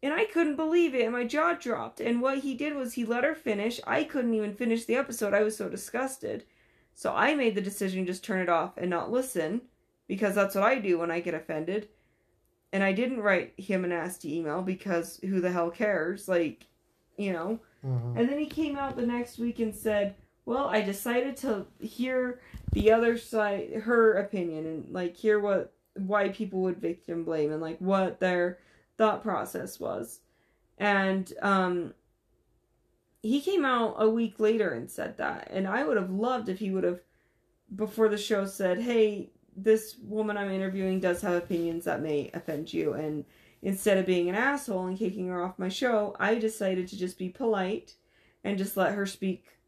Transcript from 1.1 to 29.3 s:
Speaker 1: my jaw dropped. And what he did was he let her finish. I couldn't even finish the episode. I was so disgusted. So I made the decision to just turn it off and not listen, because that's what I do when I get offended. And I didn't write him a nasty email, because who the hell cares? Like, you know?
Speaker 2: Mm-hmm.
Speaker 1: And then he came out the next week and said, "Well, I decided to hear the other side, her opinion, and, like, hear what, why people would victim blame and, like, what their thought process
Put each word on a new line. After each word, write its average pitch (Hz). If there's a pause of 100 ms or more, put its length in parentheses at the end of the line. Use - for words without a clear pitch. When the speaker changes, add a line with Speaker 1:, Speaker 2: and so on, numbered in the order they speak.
Speaker 1:
my 247
jaw 302
dropped. 233
And 240
what 269
he 269
did 285
was 254
he 240
let 240
her 311
finish. 226
I -
couldn't 240
even 214
finish 233
the 226
episode. 226
I 202
was 214
so 190
disgusted. 233 (500)
So -
I 247
made 240
the 202
decision 190
to 180
just 185
turn 190
it 180
off 170
and 180
not 170
listen, 226 (440)
because 196
that's 196
what 196
I 254
do 190
when 170
I 170
get 170
offended. 165 (840)
And 196
I 196
didn't 233
write 190
him 185
a 175
nasty 170
email, 165
because 185
who 190
the 180
hell 170
cares? 190
Like, 175 (500)
you 196
know? 180 (260)
Speaker 2:
Mm-hmm. 123
Speaker 1:
And 240
then 285
he 302
came 302
out 269
the 247
next 240
week 233
and 220
said, 202 (300)
"Well, 269
I 214
decided 240
to 208 (140)
hear 247 (320)
the 208
other 233
side, 214
her 226
opinion, 175
and, 160
like, 180
hear 214
what, 196 (220)
why 196
people 190
would 185
victim 170
blame 156
and, 156
like, 160
what 190
their 180 (380)
thought -
process 180